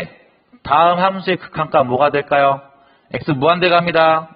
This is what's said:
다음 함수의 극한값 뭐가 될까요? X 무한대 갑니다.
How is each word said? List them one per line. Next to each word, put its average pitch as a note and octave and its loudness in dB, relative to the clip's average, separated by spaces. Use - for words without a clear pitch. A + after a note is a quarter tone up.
다음 E3+ 2
함수의 F#3+ -2
극한값 D#3 -2
뭐가 C3 0
될까요? C#3 0
X C3 -6
무한대 E3 0
갑니다. E3 0